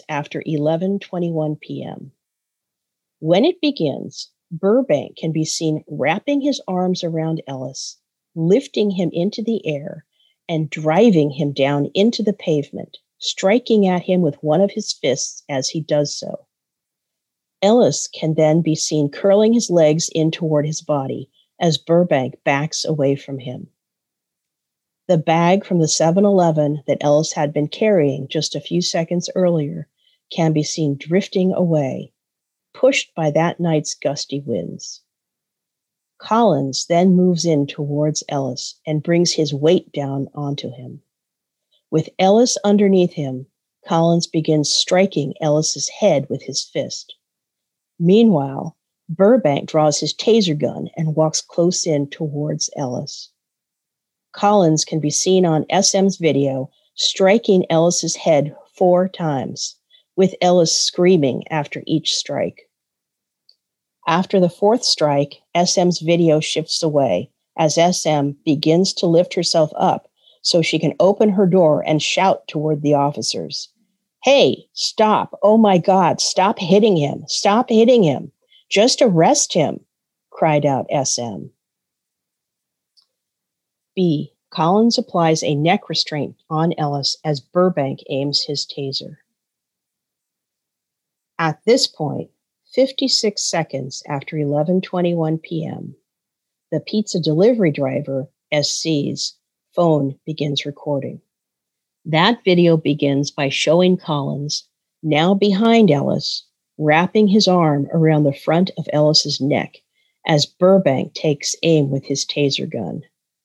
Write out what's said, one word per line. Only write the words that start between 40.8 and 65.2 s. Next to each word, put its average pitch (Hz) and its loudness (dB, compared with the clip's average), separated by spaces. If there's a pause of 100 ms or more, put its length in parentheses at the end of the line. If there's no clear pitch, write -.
With 156 -2
Ellis 208 4
underneath 196 4
him, 135 -8 (420)
Collins 170 2
begins 156 0
striking 180 0
Ellis's 156 -2
head 147 0
with 123 -6
his 135 -8
fist. - -10 (920)
Meanwhile, 165 2 (340)
Burbank 190 2
draws 151 2
his 151 -4
taser 196 2
gun - -6
and 156 -2
walks 156 0
close - -2
in 143 0
towards 151 -6
Ellis. 139 -8 (1000)
Collins 185 2
can 160 -4
be 151 -2
seen 185 2
on 156 0
S 190 2
M's 190 2
video 139 0 (240)
striking 196 2
Ellis's 165 0
head 151 0 (200)
four 180 2
times, 151 -6 (400)
with 185 2
Ellis 180 4
screaming 175 2
after 151 -6
each - -2
strike. - -6 (1400)
After 185 0
the 180 4
fourth 214 0
strike, 143 0 (180)